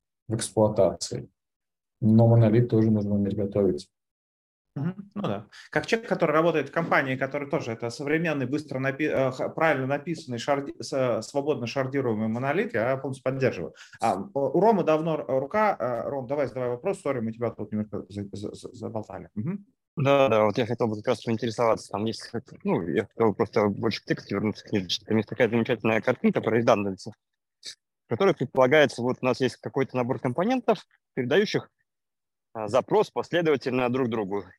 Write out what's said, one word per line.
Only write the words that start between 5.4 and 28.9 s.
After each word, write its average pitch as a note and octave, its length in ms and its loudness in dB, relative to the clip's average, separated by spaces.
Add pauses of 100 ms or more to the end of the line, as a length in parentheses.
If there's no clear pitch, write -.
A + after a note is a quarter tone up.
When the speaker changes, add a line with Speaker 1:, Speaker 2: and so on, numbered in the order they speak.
Speaker 2:
Как D3+ 160 -2
человек, - 220 -2
который E3+ 240 0
работает D#3 380 2
в - 20 -20
компании, E3 420 0
который C3+ 340 -6
тоже C3 220 -4
это A#2 200 -6
современный, D3 560 -2
быстро C3+ 340 -6
напи-, C3+ 260 -2
э, C3+ 240 0
х-, C3+ 200 -6
правильно C#3+ 360 0
написанный, C#3+ 520 -6
шарди-, C#3 440 -2
с-, - 100 -10
э, B2+ 300 0
свободно C#3 460 -4
шардируемый B2+ 580 -2
монолит, C#3 480 -2
я B2 220 0
полностью C3+ 260 -10
поддерживаю. B2+ 520 -2 (260)
А, G2+ 160 2 (180)
у C#3 260 2
Ромы G3+ 220 4
давно D#3 320 2
р-, C3+ 240 -2
рука. G3+ 400 0
Э, A#2 300 -4
Ром, B2+ 180 -6
давай C#3 220 -2
задавай B2 220 -4
вопрос. D3+ 300 -4
Сори, C3+ 200 -2
мы A2 120 -4
тебя A2+ 180 -4
тут - 200 -10
немножко G#2+ 380 -4
за-, G2+ 240 -8
за-, G2+ 200 -8
за-, - 200 -16
заболтали. G#2 640 -10
Мгм. D#3 280 -6 (320)
Speaker 3:
Да, C#3 320 4
да, A2 160 4
вот G#2 140 2
я A#2+ 80 2
хотел A#2 220 -2
бы G#2+ 80 -4
как G#2 100 -10
раз B2 160 0
поинтересоваться. A2+ 720 0
Там G#2 140 -2
есть, - 220 -8 (360)
ну, E3+ 240 0
я F#2+ 180 0
хотел A2+ 260 2
просто G#2 360 0
больше G#2+ 340 -4
к - 40 -20
тексту - 280 -6
вернуться, G2+ 300 -4
к - 60 -16
книжечке. F#2+ 360 -4
Там A2 120 0
есть G#2+ 100 -2
такая B2 200 2
замечательная A2+ 520 0
картинка B2+ 400 0
про A2 160 0
редандансу, G#2 560 0 (500)
в - 460 -20
которой F#3 260 4
предполагается, C3 680 4